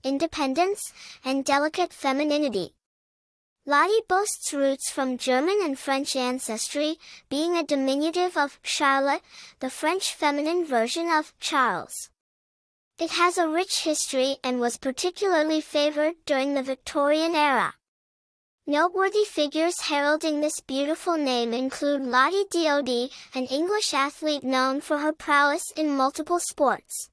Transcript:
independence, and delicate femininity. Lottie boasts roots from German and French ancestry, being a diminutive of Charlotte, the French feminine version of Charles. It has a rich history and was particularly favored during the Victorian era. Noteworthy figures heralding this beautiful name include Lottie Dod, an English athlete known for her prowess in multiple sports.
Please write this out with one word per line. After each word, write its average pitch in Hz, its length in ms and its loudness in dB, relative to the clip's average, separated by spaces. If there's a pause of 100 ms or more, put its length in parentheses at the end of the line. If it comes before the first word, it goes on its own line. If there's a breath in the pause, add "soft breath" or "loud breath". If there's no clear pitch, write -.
independence, 302 880 0 (320 loud breath)
and 269 180 0
delicate 302 480 2
femininity. 277 800 0 (920)
Lottie 349 420 4
boasts 392 460 0
roots 277 360 0
from 262 280 -2
German 285 440 2
and 277 160 -2
French 269 380 -2
ancestry, 262 800 -2 (320 loud breath)
being 330 300 0
a 330 60 0
diminutive 294 760 0
of 285 260 -2
Charlotte, 277 580 0 (380 loud breath)
the 262 100 -4
French 349 440 -2
feminine 302 520 0
version 269 460 0
of 311 300 0
Charles. 226 680 -2 (920)
It 330 120 -2
has 349 280 2
a 320 100 4
rich 349 300 0
history 277 640 0
and 254 160 -2
was 240 180 -2
particularly 320 800 0
favored 302 540 0 (140)
during 277 260 0
the 269 80 0
Victorian 294 720 0
era. 277 400 2 (920)
Noteworthy 370 560 2
figures 311 580 0
heralding 302 580 0
this 302 200 -2
beautiful 302 580 -2
name 247 340 0
include 269 520 -2
Lottie 277 480 2
Dod, 294 380 2 (440 loud breath)
an 254 120 -4
English 359 500 -2
athlete 285 480 -2
known 262 380 0
for 294 180 -2
her 311 120 0
prowess 285 520 2 (120)
in 294 220 0
multiple 302 420 0
sports. - 720 -2